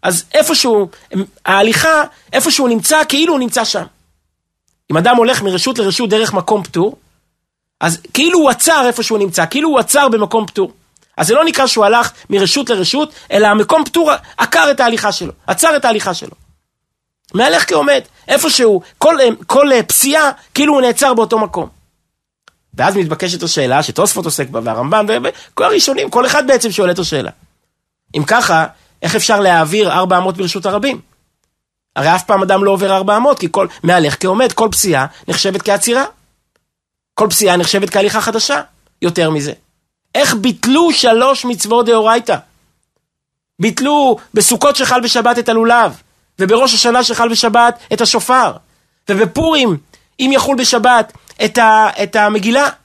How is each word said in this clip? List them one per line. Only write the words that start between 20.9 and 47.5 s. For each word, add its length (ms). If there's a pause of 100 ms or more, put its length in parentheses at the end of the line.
באותו 260
מקום. 300 (1040)
ואז 240
מתבקשת 460
השאלה 400
שתוספות 420
עוסק 240
בה, 140
והרמב"ם, 460
ו-, 140
וכל 400
הראשונים, 460
כל 160
אחד 220
בעצם 240
שואל 200
את 80
השאלה. 320 (840)
אם 120
ככה, 380 (360)
איך 140
אפשר 240
להעביר 520
ארבע 260
אמות 200
ברשות 280
הרבים? 360 (920)
הרי 200
אף 80
פעם 200
אדם 200
לא 80
עובר 240
ארבע 220
אמות, 220
כי 120
כל, 160 (160)
מהלך 360
כעומד, 320
כל 200
פסיעה 340 (220)
נחשבת 340
כעצירה. 440 (1080)
כל 160
פסיעה 280
נחשבת 320
כהליכה 320
חדשה. 400 (400)
יותר 280
מזה. 240 (640)
איך 180
ביטלו 580
שלוש 540
מצוות 400
דאורייתא? 500 (1200)
ביטלו 580 (160)
בסוכות 420
שחל 260
בשבת 380
את 100
הלולב, 520 (380)
ובראש 340
השנה 300
שחל 260
בשבת 500 (140)